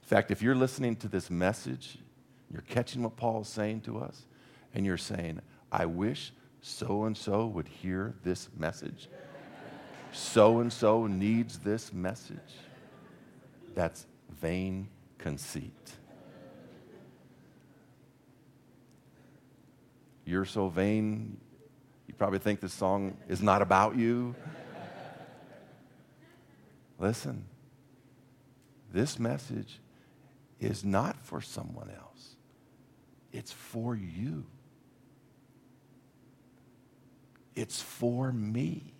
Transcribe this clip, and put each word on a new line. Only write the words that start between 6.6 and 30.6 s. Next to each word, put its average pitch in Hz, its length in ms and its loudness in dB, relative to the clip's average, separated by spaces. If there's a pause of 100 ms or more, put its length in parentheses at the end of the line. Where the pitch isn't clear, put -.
so-and-so 107 840 0
would 92 220 -4
hear 95 460 -4 (100)
this 90 320 -2
message. - 520 -6 (1040)
So-and-so 113 920 8
needs 107 520 2
this 104 340 -2
message." 92 460 -6 (1400)
That's 87 320 -4 (240)
vain 92 580 -4 (300)
conceit. - 760 -8 (4000)
You're 95 220 2
so 98 220 0
vain, 107 680 2 (680)
you - 80 -14
probably 95 240 2
think 104 220 0
this 92 120 -6
song 98 460 2 (100)
is 90 140 0
not 101 180 8
about 98 360 8
you. 120 380 2 (2750)
Listen, 107 460 0 (1500)
this 110 280 0
message 120 600 -4 (800)